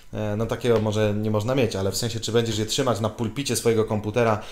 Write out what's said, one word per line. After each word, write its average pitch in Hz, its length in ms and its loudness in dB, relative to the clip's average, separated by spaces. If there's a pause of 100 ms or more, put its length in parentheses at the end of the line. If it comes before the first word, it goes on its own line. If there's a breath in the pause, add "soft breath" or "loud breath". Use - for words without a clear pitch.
(120)
E, 104 240 -4
no 110 100 -2
takiego 117 340 2
może 107 340 2
nie 107 160 -2
można 107 240 0
mieć, 113 220 2
ale 98 160 0
w - 40 -6
sensie, 117 240 -4
czy 107 120 -4
będziesz 113 260 2
je 107 80 0
trzymać 117 340 0
na 110 80 0
pulpicie 117 480 -4
swojego 110 280 2
komputera 107 680 0